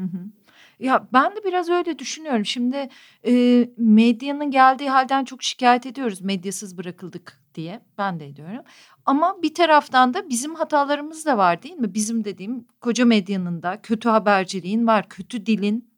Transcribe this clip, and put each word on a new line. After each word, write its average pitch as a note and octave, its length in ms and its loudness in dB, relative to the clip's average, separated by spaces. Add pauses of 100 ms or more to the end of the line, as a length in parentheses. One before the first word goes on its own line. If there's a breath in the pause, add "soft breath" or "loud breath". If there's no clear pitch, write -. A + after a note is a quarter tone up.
hı. F#3 140 -8 (640 soft breath)
Ya B3+ 340 -2
ben C#4+ 180 4
de G#4 140 -12
biraz F4+ 240 -2
öyle F4 300 -2
düşünüyorum. C4 460 -4
Şimdi, B3+ 440 -4 (380 soft breath)
e, B3 500 4
medyanın A#3+ 720 4
geldiği C4 380 4
halden C4 360 2
çok B3+ 180 -16
şikayet B3 420 2
ediyoruz, A#3+ 360 -6
"Medyasız F#3+ 560 -6
bırakıldık." F3 640 -14 (140)
diye. E3 260 -12 (160)
Ben F#3+ 220 -4
de D3 80 -16
ediyorum. D#3 340 -14 (440 soft breath)
Ama E4 380 2
bir D4+ 100 0
taraftan D4 600 4
da F4 160 -6
bizim C#4 260 -6
hatalarımız D4+ 680 -2
da C#4 120 2
var F#3 260 2
değil E4+ 120 -16
mi? A3 180 -4
Bizim A3 320 -4
dediğim G3+ 400 -10 (160)
koca A#3+ 240 0
medyanın F#3 580 0
da, F#3 180 -6
kötü A3+ 280 -2
haberciliğin G3+ 800 0
var, G#3+ 220 2
kötü - 360 -12
dilin G#3 520 0